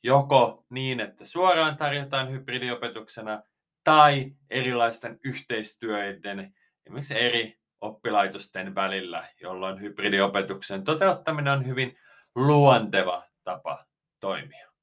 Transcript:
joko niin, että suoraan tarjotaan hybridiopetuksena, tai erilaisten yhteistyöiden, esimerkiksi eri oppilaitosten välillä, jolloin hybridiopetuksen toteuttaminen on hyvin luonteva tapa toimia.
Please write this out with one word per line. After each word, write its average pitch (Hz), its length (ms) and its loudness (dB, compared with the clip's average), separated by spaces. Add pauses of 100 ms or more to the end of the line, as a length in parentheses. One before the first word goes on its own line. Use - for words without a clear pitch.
joko 135 640 4
niin, 127 300 -4
että - 260 -8
suoraan 165 520 2
tarjotaan 139 540 -4
hybridiopetuksena, 120 1120 -8 (400)
tai 147 480 6 (180)
erilaisten 120 760 -2
yhteistyöiden, 101 1300 -8 (300)
esimerkiksi 117 340 -8
eri 117 400 -2 (220)
oppilaitosten 98 960 -4
välillä, 95 520 -4 (140)
jolloin 92 400 -8
hybridiopetuksen 98 1040 -2
toteuttaminen 156 680 0
on 131 120 -2
hyvin 127 320 -6 (380)
luonteva 120 880 4 (200)
tapa 87 420 -10 (340)
toimia. 82 480 -8 (160)